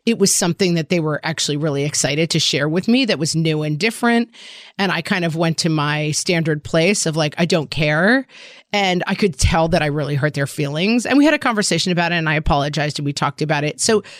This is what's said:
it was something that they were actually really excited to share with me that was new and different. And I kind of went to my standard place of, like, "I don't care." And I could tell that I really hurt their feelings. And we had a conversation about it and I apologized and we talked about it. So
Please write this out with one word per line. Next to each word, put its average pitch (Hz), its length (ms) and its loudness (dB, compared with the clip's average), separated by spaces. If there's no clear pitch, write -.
it 226 140 0
was 196 160 2
something 175 400 0
that 160 160 -2
they 180 100 2
were 151 240 -2
actually 151 320 -4
really 143 280 -2
excited 151 460 0
to 165 80 0
share 147 300 0
with 175 200 -2
me 247 180 4
that 185 120 0
was 156 160 -2
new 160 280 0
and 151 160 -2
different. 233 500 0
And 190 160 0
I 160 80 -2
kind 180 240 -2
of 160 100 -2
went 165 240 0
to 170 120 0
my 151 400 -2
standard 160 520 -2
place 170 440 0
of, 147 100 -2
like, 151 220 -2
"I 170 80 2
don't 156 240 0
care." 175 560 2
And 185 340 0
I 196 80 -2
could 190 240 0
tell 165 300 2
that 165 120 2
I 151 60 0
really 147 300 -2
hurt 147 180 -2
their 139 120 -2
feelings. 170 600 -2
And 254 100 2
we 285 80 8
had 311 80 6
a 294 60 2
conversation 208 540 0
about 170 200 0
it 175 40 0
and 160 120 0
I 156 60 2
apologized 147 640 0
and 147 80 -4
we 143 60 -2
talked 139 280 -4
about 147 240 -2
it. 151 160 -4
So 214 220 2